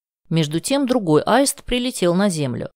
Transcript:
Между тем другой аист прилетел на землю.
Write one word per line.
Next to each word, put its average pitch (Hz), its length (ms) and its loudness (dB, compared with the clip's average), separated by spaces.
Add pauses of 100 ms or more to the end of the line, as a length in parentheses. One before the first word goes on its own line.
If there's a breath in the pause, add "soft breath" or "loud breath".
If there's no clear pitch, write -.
(300)
Между 160 320 -2
тем 277 240 -2
другой 196 380 2
аист 262 420 0
прилетел 233 500 -2
на 202 140 2
землю. 131 460 -4